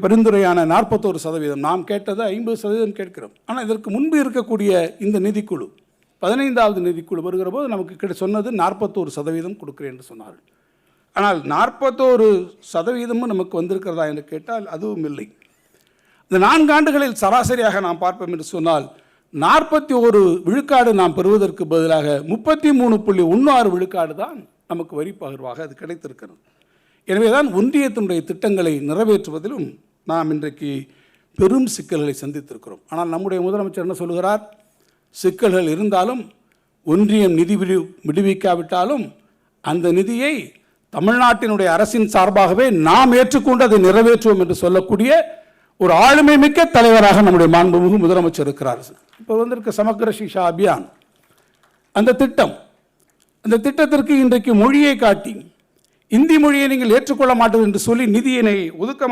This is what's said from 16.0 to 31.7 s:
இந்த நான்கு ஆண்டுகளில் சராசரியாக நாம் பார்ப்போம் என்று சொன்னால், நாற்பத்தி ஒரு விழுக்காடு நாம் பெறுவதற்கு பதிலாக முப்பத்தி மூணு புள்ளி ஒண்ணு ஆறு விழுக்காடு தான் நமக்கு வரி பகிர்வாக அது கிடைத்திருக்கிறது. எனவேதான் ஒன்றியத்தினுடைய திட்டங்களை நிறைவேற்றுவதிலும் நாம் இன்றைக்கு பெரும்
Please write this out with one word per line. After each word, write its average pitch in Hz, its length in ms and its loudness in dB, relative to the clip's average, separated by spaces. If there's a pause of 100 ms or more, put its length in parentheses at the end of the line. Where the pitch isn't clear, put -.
இந்த 185 140 2
நான்கு 302 300 4
ஆண்டுகளில் 285 440 0
சராசரியாக 220 600 0
நாம் 175 240 -6
பார்ப்போம் 180 320 -6
என்று 156 100 -12 (100)
சொன்னால், 160 300 -2 (480)
நாற்பத்தி 285 600 0 (140)
ஒரு 208 140 6 (240)
விழுக்காடு 254 480 2
நாம் 180 240 2
பெறுவதற்கு 190 500 0
பதிலாக 156 520 0 (120)
முப்பத்தி 302 380 -2 (100)
மூணு 240 160 2 (100)
புள்ளி 190 180 2 (100)
ஒண்ணு 269 240 2
ஆறு 220 180 2
விழுக்காடு 180 400 -4
தான் 262 220 -12 (340)
நமக்கு 170 240 -10
வரி 160 240 -8
பகிர்வாக 131 460 -14
அது 139 160 -20
கிடைத்திருக்கிறது. 156 580 -16 (680)
எனவேதான் 226 400 0 (120)
ஒன்றியத்தினுடைய 220 680 -2
திட்டங்களை 190 440 -4 (160)
நிறைவேற்றுவதிலும் 196 800 -4 (440)
நாம் 160 220 -4
இன்றைக்கு 147 380 -8 (680)
பெரும் 233 360 0